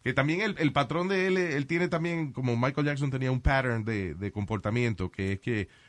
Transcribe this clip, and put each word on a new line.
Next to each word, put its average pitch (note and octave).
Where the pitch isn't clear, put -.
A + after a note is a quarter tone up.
que B2+
también D3+
el, G#3+
el D#3+
patrón D3+
de F#3+
él, F#3
él D3
tiene E3+
también, E3
como B2+
Michael C3+
Jackson C#3+
tenía C3
un B2+
pattern B2+
de, F#2+
de G2
comportamiento, G#2
que G2
es F#2+
que G#2+